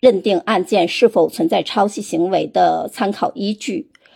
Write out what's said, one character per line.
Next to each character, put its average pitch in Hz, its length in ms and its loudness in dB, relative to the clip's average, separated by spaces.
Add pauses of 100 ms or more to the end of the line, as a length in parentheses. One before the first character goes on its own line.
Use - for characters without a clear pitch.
认 196 200 4
定 190 200 2
案 190 240 0
件 175 240 2
是 - 200 2
否 170 200 2
存 - 200 -2
在 190 140 0
抄 202 240 0
袭 208 160 -6
行 175 260 -2
为 160 180 0
的 165 460 0
参 202 200 -2
考 - 220 -4
依 208 200 -4
据。 - 360 -8 (260)